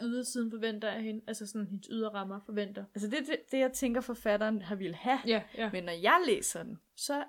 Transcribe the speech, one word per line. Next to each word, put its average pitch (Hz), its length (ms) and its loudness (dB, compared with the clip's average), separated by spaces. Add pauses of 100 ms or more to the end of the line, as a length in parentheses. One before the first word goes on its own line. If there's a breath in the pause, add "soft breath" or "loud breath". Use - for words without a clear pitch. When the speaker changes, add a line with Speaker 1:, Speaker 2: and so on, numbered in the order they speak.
Speaker 1:
ydersiden 240 480 0
forventer 220 400 -2
af 220 120 -2
hende. 220 240 -4
Altså 214 200 -6
sådan, 208 200 -4
hendes 196 240 -6
ydre 220 180 0
rammer 196 380 -4
forventer. 202 380 -4 (100)
Speaker 2:
Altså, 208 140 -2
det 277 100 -2
er 269 60 -2
det, 302 120 0 (160)
det, 269 60 2
jeg 254 140 4
tænker, 254 280 0
forfatteren 214 640 0
har 185 140 -4
ville 180 200 -4
have. 262 300 2
Speaker 1:
Ja, 226 160 4 (140)
ja. 220 160 -2
Speaker 2:
Men 185 120 -2
når 170 80 -4
jeg 220 340 8
læser 175 360 2
den, - 160 -10 (180)
så 285 320 -2